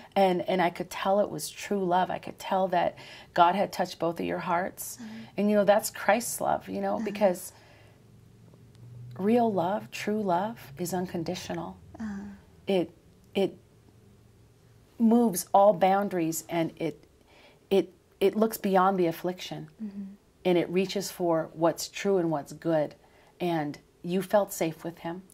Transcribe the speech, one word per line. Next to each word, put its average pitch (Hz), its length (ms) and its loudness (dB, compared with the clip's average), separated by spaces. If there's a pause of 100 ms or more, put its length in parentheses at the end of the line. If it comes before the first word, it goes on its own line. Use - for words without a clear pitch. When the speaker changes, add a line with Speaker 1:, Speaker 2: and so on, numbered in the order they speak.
(140)
Speaker 1:
And, 185 340 2
and 185 140 2
I 170 80 2
could 175 200 -8
tell 196 280 0
it 208 100 2
was 156 220 -8
true - 340 -4
love. 180 240 2
I - 120 -6
could - 180 -14
tell 190 300 0
that 175 260 0 (400)
God 175 220 6
had 220 160 0
touched - 260 -4
both 170 220 -2
of 185 60 -2
your 175 120 -2
hearts. 175 640 -6
Speaker 2:
Mm-hmm. 220 160 -14 (200)
Speaker 1:
And, 202 120 2
you 208 60 4
know, 202 80 6
that's 208 260 4
Christ's - 500 0
love, - 280 -2
you 190 120 -6
know, 196 160 -2
Speaker 2:
Uh-huh. 226 80 -4
Speaker 1:
because 202 480 0 (1700)
real 226 340 2
love, 196 380 -2
true 214 320 -4
love 196 560 -2
is 180 160 -6
unconditional. 180 840 -6 (220)
Speaker 2:
Uh-huh. 214 140 -8 (560)
Speaker 1:
It, 185 240 0 (420)
it 196 220 0 (1400)
moves 226 560 4
all 196 180 8
boundaries, 185 760 0
and 165 280 -2
it, - 280 -6 (640)
it, 190 220 2 (280)
it 196 160 2
looks 220 220 2
beyond 190 400 4
the 175 80 4
affliction, 165 640 -6 (140)
Speaker 2:
Mm-hmm. 202 200 -10 (420)
Speaker 1:
and 180 140 4
it 160 120 0
reaches 190 400 -2
for 165 420 0
what's 160 360 0
true 196 300 0
and 165 120 0
what's 147 220 -4
good. 151 420 0 (460)
And 160 380 -2 (240)
you 180 200 -2
felt 196 300 2
safe 160 320 -4
with 165 140 -8
him. 175 240 -10 (120)